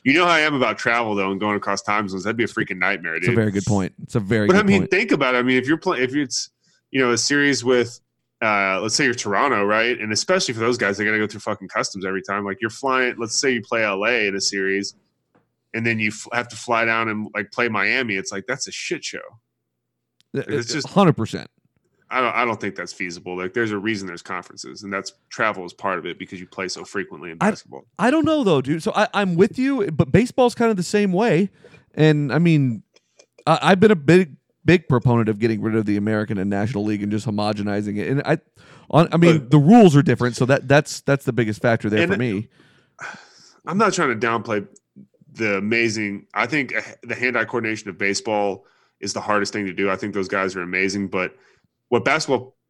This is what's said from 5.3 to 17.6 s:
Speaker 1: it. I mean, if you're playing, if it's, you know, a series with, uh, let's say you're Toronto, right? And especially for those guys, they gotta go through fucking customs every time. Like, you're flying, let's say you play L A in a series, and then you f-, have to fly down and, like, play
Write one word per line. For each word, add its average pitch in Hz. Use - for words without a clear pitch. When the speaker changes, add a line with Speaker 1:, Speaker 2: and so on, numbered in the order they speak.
Speaker 1:
it. 123
I -
mean, 127
if 127
you're 160
playing, 156
if 131
it's, 143
you 135
know, 123
a 117
series 143
with, 123
uh, 98
let's 107
say 151
you're 120
Toronto, 110
right? 110
And 107
especially 185
for 110
those 120
guys, 101
they 104
gotta 107
go 107
through 104
fucking 98
customs 104
every 95
time. 101
Like, 98
you're 113
flying, 127
let's 113
say 135
you 117
play 113
L 101
A 113
in 98
a 98
series, 98
and 113
then 113
you 107
f-, -
have 120
to 117
fly 113
down 113
and, 107
like, 104
play 120